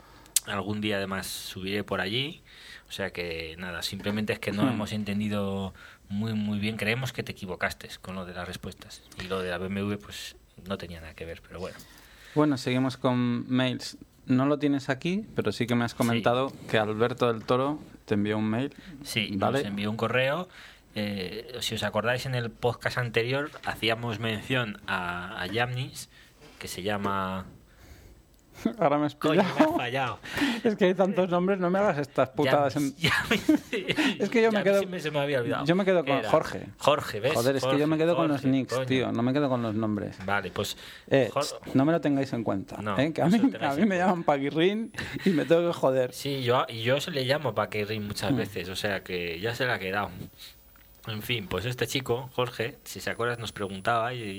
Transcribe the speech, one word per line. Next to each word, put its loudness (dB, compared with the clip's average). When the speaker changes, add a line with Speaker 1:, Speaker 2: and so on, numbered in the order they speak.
Speaker 1:
Algún -4
día, 0
además, -4
subiré -6
por -2
allí. -4
O -18
sea -4
que, -8
nada, -8
simplemente -4
es -4
que -6
no 0
Speaker 2:
Hmm. 4
Speaker 1:
hemos -4
entendido -2
muy, -2
muy -2
bien. -2
Creemos 0
que -6
te -8
equivocaste -6
con -10
lo -8
de -12
las -8
respuestas. -12
Y -8
lo -2
de -4
la -4
B -6
M -2
W, 0
pues, -14
no -4
tenía -12
nada -14
que -12
ver, -12
pero -12
bueno. -8
Speaker 2:
Bueno, 4
seguimos 0
con 0
mails. 0
No 4
lo 4
tienes 2
aquí, -2
pero 0
sí 0
que 2
me 4
has -4
Speaker 1:
Sí. -14
Speaker 2:
comentado 2
que 4
Alberto 2
del -4
Toro 2
te -2
envió 2
un 0
mail. -2
Speaker 1:
Sí, -2
Speaker 2:
¿Vale? 2
Speaker 1:
nos -2
envió -4
un -2
correo. 0
Eh, -6
si -4
os -4
acordáis, 0
en -4
el -2
podcast -2
anterior 0
hacíamos 0
mención -2
a, -4
a -4
Yamnis, -4
que -10
se -8
llama -2
Speaker 2:
<laughs> -2
Ahora 4
me 2
has -4
Speaker 1:
Coño, 4
Speaker 2:
pillado. 0
Speaker 1:
me 8
has 2
fallado. -2
Speaker 2:
<laughs> 0
Es 2
que 4
hay 6
tantos 2
nombres, 2
no 0
me 2
hagas 2
estas 0
putadas 4
en 0
Speaker 1:
Yamnis, 0
Yamnis. 2
Speaker 2:
<laughs> -
Es 0
que 4
yo 6
me 2
Speaker 1:
Yamnis 2
Speaker 2:
quedo, 6
Speaker 1:
siempre -2
se -4
me 0
había 2
olvidado. 0
Speaker 2:
yo 6
me 4
quedo 4
Speaker 1:
¿Qué 0
Speaker 2:
con 4
Speaker 1:
era? -2
Speaker 2:
Jorge. 2
Speaker 1:
Jorge, 2
¿ves? 2
Speaker 2:
Joder, 4
es -2
que 2
yo 4
Speaker 1:
Jorge, 4
Speaker 2:
me 2
quedo 4
con 4
los 2
Speaker 1:
Jorge, 0
Speaker 2:
nicks, 2
Speaker 1:
coño. 0
Speaker 2:
tío, 2
no 2
me 4
quedo 4
con 2
los 0
nombres. 0
Speaker 1:
Vale, 0
pues, -4
Speaker 2:
Eh, 4
Speaker 1:
Jor- 0
Speaker 2:
tst, -6
no 6
me 4
lo 2
tengáis 0
en -2
cuenta, -4
Speaker 1:
No, -2
Speaker 2:
¿eh? 2
Que -2
a 4
Speaker 1:
no 6
Speaker 2:
mí, 6
Speaker 1:
se 2
lo 6
tengáis -2
Speaker 2:
a -2
mí 2
Speaker 1:
en 6
Speaker 2:
me 2
Speaker 1:
cuenta. 2
Speaker 2:
llaman 2
Paquirrín 2
y 4
me 4
tengo 6
que 0
joder. 2
Speaker 1:
Sí, -4
yo, 4
y -6
yo 4
se -6
le -2
llamo 0
Paquirrín -2
muchas -2
Speaker 2:
Hmm. 2
Speaker 1:
veces, -4
o -6
sea -2
que -4
ya -4
se -2
le 2
ha 0
quedado. -2
En -6
fin, -2
pues -2
este -2
chico, -2
Jorge, -2
si -12
se -6
acuerdas, -2
nos -8
preguntaba -2
y, -8